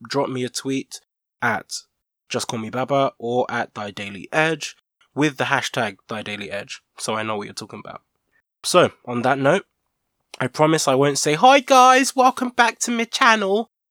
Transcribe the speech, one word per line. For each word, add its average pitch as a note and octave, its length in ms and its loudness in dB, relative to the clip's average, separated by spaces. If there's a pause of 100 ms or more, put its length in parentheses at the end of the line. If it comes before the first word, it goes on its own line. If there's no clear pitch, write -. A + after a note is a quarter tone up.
drop C3+ 260 -4
me B2+ 160 -6
a A#2+ 60 -6
tweet - 500 -8 (400)
at A#2 320 -4 (560)
Just - 200 -6
Call B2 100 -8
Me A2 100 -10
Baba C3+ 500 -2
or A#2+ 320 -2
at A#2 220 -6
Thy G#2 180 -10
Daily G2+ 400 -14
Edge D#3 460 -4 (380)
with C#3+ 240 0
the C3 60 -2
hashtag A#2+ 520 -4 (120)
Thy A2 140 -10
Daily G#2 280 -10
Edge, - 320 -12 (160)
so - 160 -6
I A2 80 -4
know A2 160 -4
what G#2 60 -8
you're G#2 100 -14
talking A2 280 -14
about. - 200 -18 (600)
So, D3+ 300 4 (140)
on A#2+ 160 -4
that C3 160 2
note, C#3 260 2 (760)
I C3 60 -2
promise D#3 420 2
I C3+ 60 4
won't C#3 240 2
say, D3 160 0
"Hi B3+ 260 6
guys, B3+ 560 4
welcome B3+ 320 2
back A#3 320 0
to - 100 -4
my A#3 140 -2
channel," A3 680 2 (200)